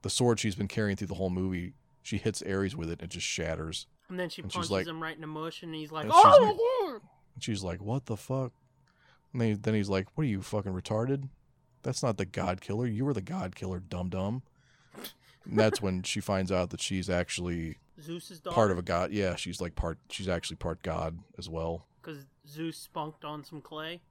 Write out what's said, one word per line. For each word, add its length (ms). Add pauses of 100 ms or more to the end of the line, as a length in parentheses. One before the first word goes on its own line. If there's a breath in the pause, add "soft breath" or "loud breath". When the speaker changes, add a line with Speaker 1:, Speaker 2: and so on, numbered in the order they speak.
Speaker 1:
the 80
sword 300
she's 160
been 120
carrying 300
through 100
the 80
whole 140
movie, 440 (280)
she 160
hits 240
Ares 340
with 140
it 120
and 100
it 20
just 140
shatters. 600 (220)
Speaker 2:
And 100
then 100
she 120
Speaker 1:
And 100
she's 40
Speaker 2:
punches 160
Speaker 1:
like, 160
Speaker 2:
him 160
right 120
in 60
the 60
mush, 360
and 120
he's 160
like, 140
Speaker 1:
and 80
she's 120
Speaker 2:
"Oh, 40
Speaker 1:
like, 260
Speaker 2:
my 380
God!" 80 (340)
Speaker 1:
and 80
she's 200
like, 180
"What 240
the 120
fuck?" 360 (800 soft breath)
And 80
then, 200
then 120
he's 160
like, 260
"What 80
are 40
you, 140
fucking 300
retarded? 560 (560)
That's 180
not 160
the 80
God 360
Killer. 260
You 180
were 80
the 80
God 340
Killer, 240
dum-dum." 640 (1000 loud breath)
And 140
that's 220
when 220
she 180
finds 300
out 180
that 120
she's 280
actually 680 (240)
Speaker 2:
Zeus's 400
Speaker 1:
part 300
of 60
Speaker 2:
daughter? 20
Speaker 1:
a 40 (240)
god. 40
Yeah, 240
she's, 260
like, 140
part, 220 (120)
she's 200
actually 280
part 260
god 360 (180)
as 120
well. 360 (160)
Speaker 2:
'Cause 240 (220)
Zeus 300
spunked 480
on 180
some 180
clay? 380 (120)